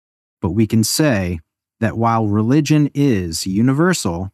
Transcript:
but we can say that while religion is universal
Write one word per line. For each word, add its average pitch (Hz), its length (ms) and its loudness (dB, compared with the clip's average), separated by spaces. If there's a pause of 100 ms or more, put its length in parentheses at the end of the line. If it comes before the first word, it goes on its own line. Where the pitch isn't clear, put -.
(420)
but 95 80 -2
we 107 180 2
can 113 160 2
say 95 560 -2 (400)
that 110 180 -2
while 113 300 0
religion 135 680 2
is 98 540 -2
universal 107 880 0